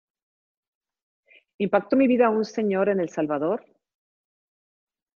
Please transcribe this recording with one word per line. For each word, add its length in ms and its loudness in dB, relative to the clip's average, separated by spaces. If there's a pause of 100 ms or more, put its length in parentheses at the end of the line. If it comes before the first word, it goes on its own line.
(1600)
impactó 380 -2
mi 120 4
vida 220 2
un 140 0
señor 460 -2
en 100 0
El 80 -2
Salvador. 560 -4 (1500)